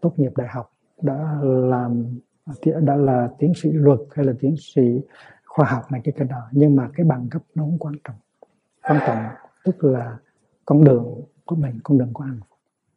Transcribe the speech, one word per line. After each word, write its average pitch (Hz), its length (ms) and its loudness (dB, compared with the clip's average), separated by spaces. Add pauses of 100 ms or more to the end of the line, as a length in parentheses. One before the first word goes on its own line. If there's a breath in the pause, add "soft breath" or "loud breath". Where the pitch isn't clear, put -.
tốt 170 160 -2
nghiệp 131 200 -2
đại 120 120 -6
học, 117 280 -14 (240)
đã 147 420 -4
làm, 123 760 0 (640)
đã 143 140 2
là 127 420 2
tiến 165 180 2
sĩ 151 160 -2
luật 143 280 4 (140)
hay 147 100 -2
là 131 160 0
tiến 139 180 0
sĩ - 240 -2 (600 soft breath)
khoa - 220 0
học 120 260 -4
này 127 120 -6
kia 147 120 -4
cái 139 120 -4
đó, 123 240 -10
nhưng 143 240 6
mà 127 180 0
cái 170 120 0
bằng 123 240 0
cấp 160 120 -8 (120)
nó 156 80 -4
không 156 160 -4
quan 147 160 -8 (100)
trọng. 113 120 -16 (680)
Quan 156 240 2
trọng 113 180 -2 (400)
tức 180 200 -2
là 120 340 -2 (460)
con 147 200 6
đường 123 380 2 (220)
của 175 120 -6
mình, 131 280 -4
con 143 140 2
đường 120 140 -2
của 143 120 -10
hạnh 131 160 -10
phúc. - 180 -20 (380)